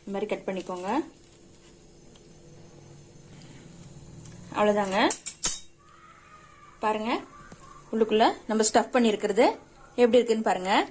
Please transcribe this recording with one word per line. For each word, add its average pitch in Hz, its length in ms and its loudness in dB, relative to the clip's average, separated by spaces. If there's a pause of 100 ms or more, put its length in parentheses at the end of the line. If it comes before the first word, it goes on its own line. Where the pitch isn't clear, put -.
இந்த 196 140 -14
மாதிரி 202 180 -6
கட் 185 160 -8
பண்ணிக்கோங்க. 185 400 -8 (3750)
அவ்வளவுதாங்க, 202 420 2 (1800)
பாருங்க 214 300 -2 (800)
உள்ளுக்குள்ள 220 340 4 (240)
நம்ம 214 200 2
ஸ்டஃப் - 260 0
பண்ணி 233 160 4
இருக்கிறது 202 340 2 (560)
எப்படி 240 160 6
இருக்குன்னு 220 320 0
பாருங்க. 185 220 -2 (180)